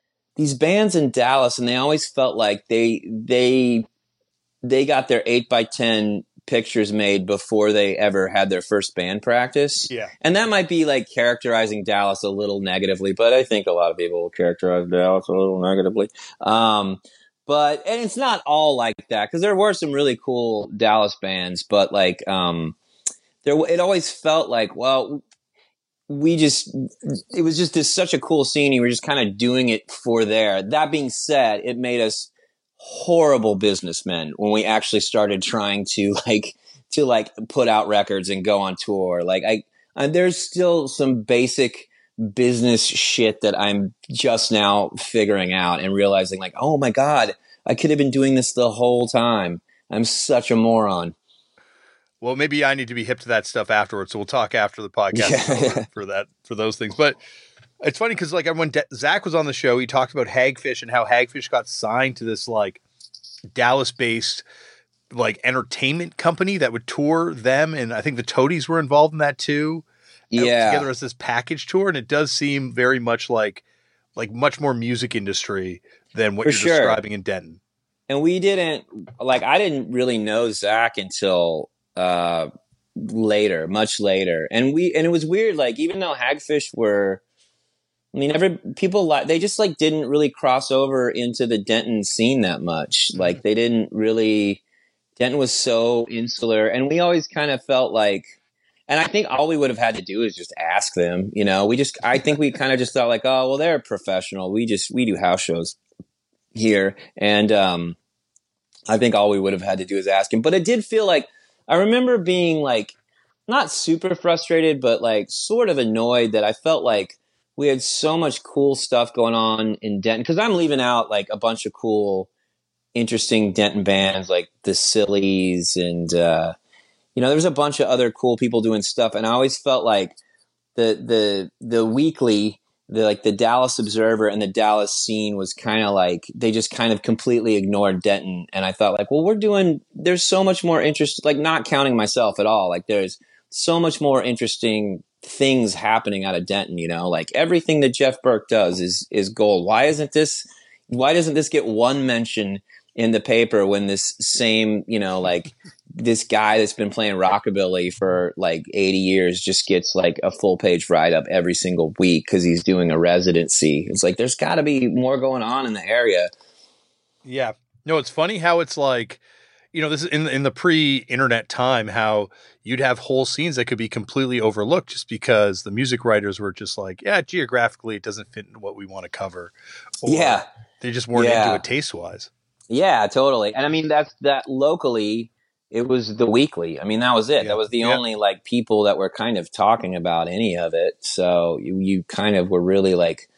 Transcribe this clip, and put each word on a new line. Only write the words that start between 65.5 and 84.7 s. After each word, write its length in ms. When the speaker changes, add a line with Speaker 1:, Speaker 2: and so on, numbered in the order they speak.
Speaker 2:
company 400
that 140
would 160
tour 460
them. 400
And 200
I 80
think 160
the 60
Toadies 460
were 100
involved 340
in 60
that 180
too. 460
Out 100
Speaker 1:
Yeah. 260
Speaker 2:
together 180
as 100
this 140
package 540
tour. 220
And 80
it 100
does 240
seem 420
very 260
much 300
like, 340
like, 160
much 280
more 140
music 400
industry 680
than 200
what 100
Speaker 1:
For 60
Speaker 2:
you're 60
Speaker 1:
sure. 220
Speaker 2:
describing 320
in 100
Denton. 380
Speaker 1:
And 120
we 180
didn't, 460
like, 240
I 160
didn't 320
really 260
know 340
Zach 460
until, 720
uh, 520
later, 720
much 320
later. 520
And 220